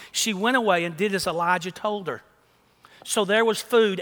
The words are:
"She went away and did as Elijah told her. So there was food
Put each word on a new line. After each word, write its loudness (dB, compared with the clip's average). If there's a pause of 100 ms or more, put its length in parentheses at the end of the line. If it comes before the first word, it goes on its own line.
(120)
"She -2
went 0
away 2
and -8
did -2
as -4
Elijah -2
told -6
her. -8 (800)
So 0
there 2
was 0
food 2